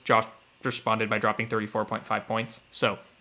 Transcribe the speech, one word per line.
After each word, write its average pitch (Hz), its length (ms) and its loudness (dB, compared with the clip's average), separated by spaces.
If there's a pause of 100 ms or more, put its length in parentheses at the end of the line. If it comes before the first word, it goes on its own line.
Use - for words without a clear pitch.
Josh 110 220 6 (360)
responded 113 460 0
by 107 100 2
dropping 110 300 0
thirty-four 107 380 -2
point 110 180 -6
five 104 220 -2
points. 113 340 -4 (100)
So 104 280 0 (220)